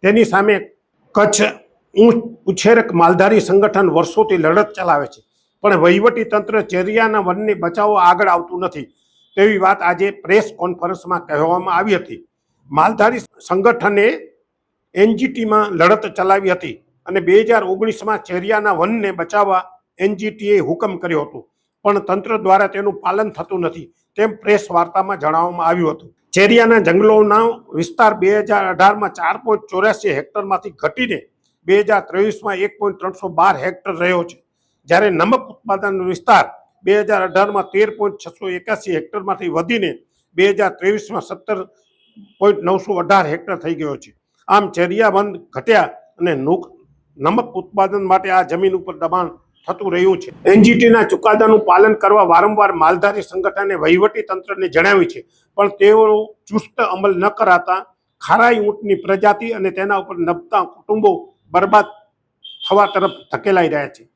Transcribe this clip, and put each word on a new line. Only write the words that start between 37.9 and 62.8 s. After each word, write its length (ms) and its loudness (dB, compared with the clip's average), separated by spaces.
પોઇન્ટ 180 -4
છસો 340 -14
એકાસી 460 -6
હેક્ટરમાંથી 540 -6
વધીને 500 -4
બે 140 2
હજાર 200 0
ત્રેવીસમાં 520 -4
સત્તર 420 -8
પોઇન્ટ 240 2
નવસો 300 -2
અઢાર 340 0
હેક્ટર 300 -8
થઈ 180 -6
ગયો 200 -8
છે. 200 -20
આમ 240 2
ચેરિયા 380 0
વન 240 -2
ઘટ્યા 480 0
અને 180 -2
નુક-, 360 -4
નમક 280 0
ઉત્પાદન 580 -4
માટે 260 0
આ 140 2
જમીન 300 -2
ઉપર 240 -8
દબાણ 320 -4
થતું 260 -6
રહ્યું 240 2
છે. 320 -4
એન 140 8
જી 100 6
ટીના 300 4
ચુકાદાનું 560 4
પાલન 340 4
કરવા 300 2
વારંવાર 480 2
માલધારી 500 0
સંગઠને 540 -4
વહીવટી 460 0
તંત્રને 460 -8
જણાવ્યું 380 2
છે, 220 -12
પણ 140 2
તેઓ 560 4
ચુસ્ત 560 -8
અમલ 340 -2
ન 140 0
કરાતા 680 0
ખારાઈ 400 2
ઊંટની 360 -2
પ્રજાતિ 540 0
અને 220 -4
તેના 260 -4
ઉપર 200 -10
નભતા 460 -2
કુટુંબો 680 -2
બરબાદ 340 4
થવા 160 4